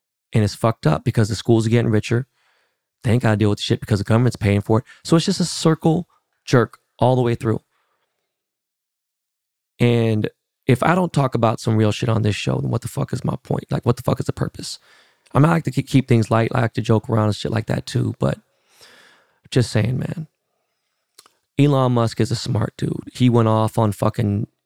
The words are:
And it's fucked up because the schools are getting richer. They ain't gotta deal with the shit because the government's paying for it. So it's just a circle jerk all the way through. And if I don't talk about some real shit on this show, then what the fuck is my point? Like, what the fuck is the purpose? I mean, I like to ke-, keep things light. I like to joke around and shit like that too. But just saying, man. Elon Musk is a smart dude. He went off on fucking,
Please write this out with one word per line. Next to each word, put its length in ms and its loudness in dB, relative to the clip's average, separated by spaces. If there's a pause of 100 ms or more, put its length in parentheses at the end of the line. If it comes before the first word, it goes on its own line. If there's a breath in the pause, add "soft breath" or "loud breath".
(320)
And 100 2
it's 140 -2
fucked 300 -2
up 180 0
because 240 0
the 80 -6
schools 300 2
are 40 -2
getting 200 2
richer. 360 -2 (800)
They 80 0
ain't 100 2
gotta 140 2
deal 140 2
with 80 -2
the 40 -14
shit 180 -2
because 200 -2
the 40 -6
government's 320 2
paying 260 2
for 180 0
it. 40 -6 (200 loud breath)
So 100 0
it's 120 4
just 140 0
a 40 0
circle 640 0 (360)
jerk 340 2 (200)
all 180 2
the 60 4
way 120 0
through. 280 -2 (2250)
And 500 2 (380)
if 160 2
I 120 2
don't 180 0
talk 220 0
about 260 0
some 160 0
real 160 2
shit 180 -4
on 120 0
this 140 0
show, 240 -4
then 100 -4
what 120 -4
the 60 -10
fuck 240 -8
is 120 -6
my 180 -4
point? 280 -4
Like, 160 -4
what 100 2
the 60 -12
fuck 180 -2
is 60 -10
the 60 -4
purpose? 460 -10 (540 soft breath)
I 60 0
mean, 100 6
I 60 2
like 100 -2
to 60 -6
ke-, 160 -4
keep 220 2
things 220 2
light. 240 0
I 80 0
like 120 -2
to 80 -4
joke 260 0
around 180 0
and 100 0
shit 160 -6
like 140 -4
that 200 -4
too. 320 -4
But 200 -2 (1120 soft breath)
just 200 0
saying, 280 0
man. 300 -8 (1300)
Elon 340 2
Musk 280 0
is 100 0
a 60 -4
smart 400 -4
dude. 360 -6
He 160 2
went 200 4
off 300 0
on 140 2
fucking, 540 -2 (200)